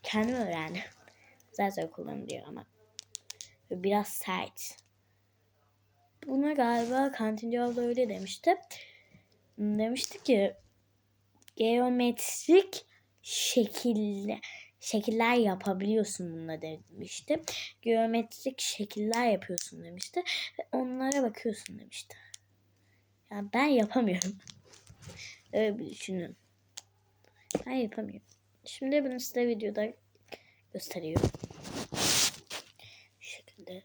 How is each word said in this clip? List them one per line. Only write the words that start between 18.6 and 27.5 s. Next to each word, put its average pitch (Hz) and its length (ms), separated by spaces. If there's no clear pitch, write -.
şekiller 214 680
yapıyorsun 185 580
demişti. 180 380
Ve - 200
onlara 262 440
bakıyorsun - 560
demişti. - 380
Yani 202 240
ben 262 120
yapamıyorum. 208 720
Öyle 214 260
bir - 120
düşünün. - 460